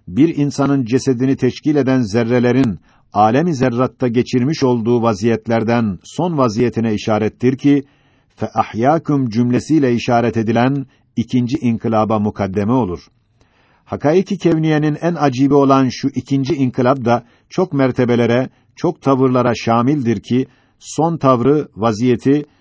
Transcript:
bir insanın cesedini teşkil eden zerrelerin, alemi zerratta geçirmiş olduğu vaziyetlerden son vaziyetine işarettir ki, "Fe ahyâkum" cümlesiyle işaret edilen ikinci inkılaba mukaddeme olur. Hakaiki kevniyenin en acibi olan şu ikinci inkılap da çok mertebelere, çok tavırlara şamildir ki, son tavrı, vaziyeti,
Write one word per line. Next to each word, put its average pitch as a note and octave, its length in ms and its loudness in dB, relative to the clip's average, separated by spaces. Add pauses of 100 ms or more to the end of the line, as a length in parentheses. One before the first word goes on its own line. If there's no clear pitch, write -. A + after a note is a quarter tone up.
bir C3 280 0
insanın C#3 480 -2
cesedini B2+ 520 0
teşkil C3+ 400 -2
eden C3 240 2
zerrelerin, A#2+ 800 0 (320)
alemi B2+ 420 2
zerratta B2+ 540 -2
geçirmiş B2 540 0
olduğu A#2+ 400 2
vaziyetlerden A2+ 1040 0
son E3+ 340 -4
vaziyetine A2+ 560 0
işarettir A2 600 -2
ki, C#3+ 280 2 (520)
"Fe A2+ 180 -8
ahyâkum" C3+ 720 0
cümlesiyle B2 680 0
işaret A#2 420 0
edilen A#2+ 500 0 (300)
ikinci B2 420 -2
inkılaba A2 600 0
mukaddeme G2+ 540 -2
olur. F#2 280 -2 (840)
Hakaiki E3+ 540 -2
kevniyenin D#3 640 0
en E3+ 140 -2
acibi C#3 400 0
olan C3+ 340 4
şu C3+ 200 -6
ikinci C#3 460 -2
inkılap C3 500 0
da - 200 0 (240)
çok F#3 240 -4
mertebelere, B2 760 0 (280)
çok - 260 -4
tavırlara B2+ 520 2
şamildir A#2 640 0
ki, B2+ 260 -2 (320)
son D#3+ 380 -4
tavrı, C3+ 600 2
vaziyeti, A#2+ 680 0 (160)